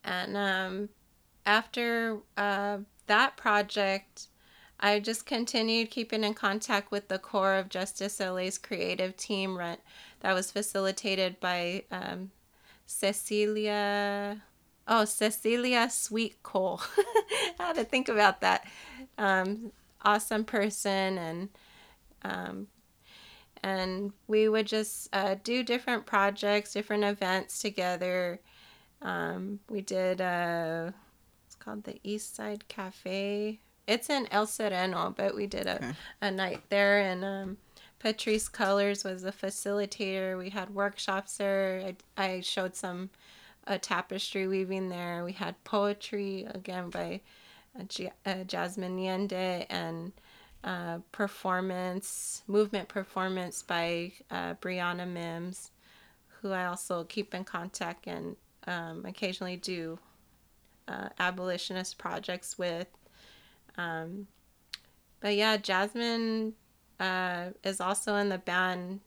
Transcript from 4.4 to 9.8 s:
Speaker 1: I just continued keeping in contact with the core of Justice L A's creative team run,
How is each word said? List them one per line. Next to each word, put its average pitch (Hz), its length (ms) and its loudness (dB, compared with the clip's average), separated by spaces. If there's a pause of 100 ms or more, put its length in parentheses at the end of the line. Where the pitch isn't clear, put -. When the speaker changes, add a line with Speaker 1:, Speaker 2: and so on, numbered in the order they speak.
Speaker 1:
I 208 200 6
just 226 260 -4
continued 226 640 2
keeping 220 340 0
in 214 100 2
contact 208 560 0
with 202 180 -2
the 190 100 0
core 190 360 4
of 190 140 2
Justice 190 520 -4
L 185 180 0
A's 185 200 -2
creative 185 580 -2
team 190 400 -2
run, 170 220 -6 (420)